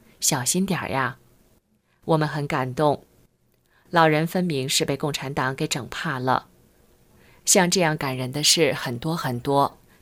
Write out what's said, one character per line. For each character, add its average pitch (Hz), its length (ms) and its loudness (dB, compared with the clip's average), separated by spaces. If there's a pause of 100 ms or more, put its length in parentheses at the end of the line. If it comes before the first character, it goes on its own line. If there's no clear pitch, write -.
(200)
小 135 260 0
心 185 200 0
点 196 140 0
儿 - 100 -6
呀！” 123 280 -2 (880)
我 165 120 4
们 151 100 0
很 147 180 -6
感 131 300 -4
动。 151 280 0 (840)
老 165 160 6
人 156 220 4
分 180 160 -2
明 139 240 -2
是 156 180 0
被 143 120 -2
共 147 160 -4
产 139 200 -8
党 135 220 -2
给 156 100 -4
整 127 240 -6
怕 139 300 -6
了。 127 280 2 (1000)
像 180 260 4
这 190 100 2
样 156 160 2
感 135 180 -6
人 127 160 -6
的 147 120 -4
事 151 300 4
很 123 260 -6
多 160 160 -4
很 127 240 -4
多， 139 380 0 (240)